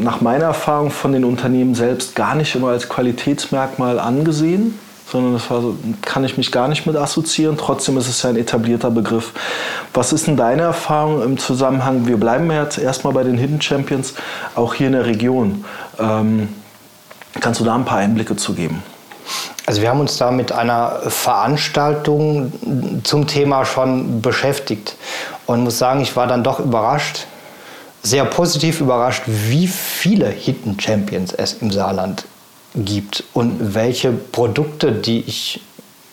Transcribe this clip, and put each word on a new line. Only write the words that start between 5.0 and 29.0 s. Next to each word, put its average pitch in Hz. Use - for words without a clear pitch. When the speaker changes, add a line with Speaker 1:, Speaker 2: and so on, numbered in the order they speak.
Speaker 1:
sondern 127
das 117
war 120
so, 117
kann 135
ich 127
mich 127
gar 127
nicht 151
mit 156
assoziieren. 156
Trotzdem 139
ist 123
es 120
ja 127
ein 117
etablierter 117
Begriff. 113
Was 123
ist 156
denn 147
deine 127
Erfahrung 156
im 131
Zusammenhang? 131
Wir 120
bleiben 123
ja 151
jetzt 147
erstmal -
bei 131
den 123
Hidden 143
Champions, 135
auch 117
hier 139
in 131
der 120
Region. 117
Ähm, 110
kannst 113
du 113
da 113
ein 127
paar 117
Einblicke 107
zu -
geben? 85
Speaker 2:
Also 104
wir 113
haben 139
uns 139
da 123
mit 127
einer 120
Veranstaltung 147
zum 147
Thema 143
schon 131
beschäftigt 127
und 120
muss 117
sagen, 131
ich -
war 123
dann 120
doch 131
überrascht, 123
sehr 135
positiv 160
überrascht, 127